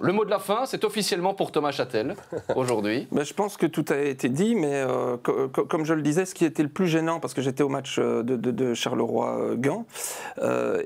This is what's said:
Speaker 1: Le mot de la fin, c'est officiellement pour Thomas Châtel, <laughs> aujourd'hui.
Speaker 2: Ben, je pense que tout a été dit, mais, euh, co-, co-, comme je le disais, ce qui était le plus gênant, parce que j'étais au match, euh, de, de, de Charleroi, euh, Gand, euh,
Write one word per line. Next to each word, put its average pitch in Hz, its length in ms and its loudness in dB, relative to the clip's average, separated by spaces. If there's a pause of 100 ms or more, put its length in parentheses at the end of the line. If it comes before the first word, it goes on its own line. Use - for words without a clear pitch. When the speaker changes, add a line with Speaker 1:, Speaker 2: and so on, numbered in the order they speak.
Speaker 1:
Le 156 100 4
mot 208 140 4
de 185 40 -2
la 202 80 4
fin, 220 280 0
c'est - 180 -4
officiellement 196 480 0
pour 185 180 -2
Thomas 147 220 2
Châtel, 127 420 0 (200)
<laughs> 127 220 -2
aujourd'hui. 117 540 0
Speaker 2:
Ben, 147 140 2
je - 80 -10
pense 202 240 -2
que - 80 0
tout 160 240 0
a 151 80 2
été 139 320 0
dit, 185 260 2
mais, 143 320 2
euh, 127 300 0
co-, 131 320 0
co-, 135 160 0
comme 156 220 -2
je 160 80 2
le 156 80 0
disais, 151 240 2
ce - 80 -10
qui - 100 0
était 156 180 2
le 147 60 0
plus 180 200 0
gênant, 160 320 0
parce - 120 -6
que - 80 -4
j'étais 135 220 0
au 139 80 2
match, 135 280 -4
euh, 120 240 2
de, 123 140 0
de, 120 140 0
de 123 240 0
Charleroi, 120 640 0
euh, 113 180 -2
Gand, 151 300 -2 (520)
euh, 120 480 0